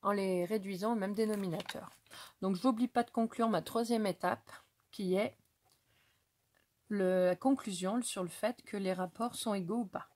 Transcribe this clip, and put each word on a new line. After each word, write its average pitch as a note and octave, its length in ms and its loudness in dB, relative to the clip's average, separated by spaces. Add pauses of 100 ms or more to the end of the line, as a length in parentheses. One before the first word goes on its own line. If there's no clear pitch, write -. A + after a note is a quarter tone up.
en G3+ 100 2
les F#3+ 320 2
réduisant G3 480 -2
au A#3 40 0
même G3+ 180 -2
dénominateur. G3+ 760 -2 (520)
Donc, F#3+ 140 2
je F3+ 100 0
n'oublie A#3+ 220 4
pas A#3+ 140 2
de A#3+ 80 -4
conclure A3+ 380 0
ma F#3+ 120 2
troisième A3+ 460 0
étape, - 460 -2 (400)
qui F#3 220 0
est G#3 220 0 (1500)
le, F#3 380 4
la F3+ 100 4
conclusion G#3+ 640 0
sur G3+ 200 -4
le F3+ 60 -4
fait A3 340 -4
que - 140 -8
les F#3+ 160 0
rapports F#3 420 -4
sont A3 200 -2
égaux G3 240 -2
ou A3 80 -2
pas. - 300 -8